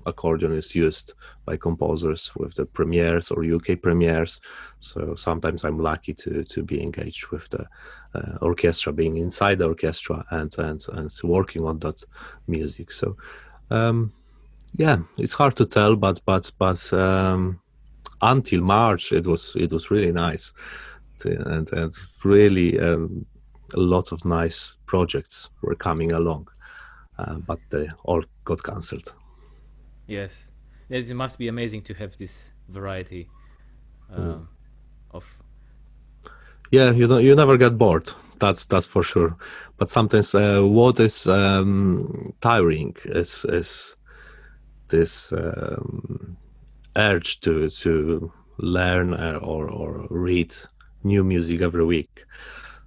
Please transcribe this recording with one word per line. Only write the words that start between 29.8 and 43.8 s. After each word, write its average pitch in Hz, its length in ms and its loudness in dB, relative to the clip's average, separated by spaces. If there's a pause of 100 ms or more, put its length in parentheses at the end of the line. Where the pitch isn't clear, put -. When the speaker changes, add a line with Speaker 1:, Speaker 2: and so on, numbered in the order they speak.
Speaker 2:
Yes. 101 400 -12 (420)
It 127 240 -6
must 123 240 -8
be 117 120 -6
amazing 113 340 -6
to 107 120 -16
have 101 220 -14
this - 360 -18 (160)
variety, 95 580 -12 (800)
Speaker 1:
Mm. 92 100 -12
Speaker 2:
um, 82 280 -8 (640)
of 87 140 -16 (1500)
Speaker 1:
Yeah, 127 200 8
you 120 160 6
don't, 120 180 6
you 139 100 10
never 139 220 8
get 120 200 6
bored. 92 320 4 (300)
That's, 98 260 2
that's 92 220 2
for 90 160 0
sure. 82 320 2 (420)
But - 120 0
sometimes, 110 440 2
uh, 101 280 4
what 117 400 6
is, 110 260 2
um, 98 1120 2
tiring 85 640 2
is, - 460 -4
is - 480 -6 (920)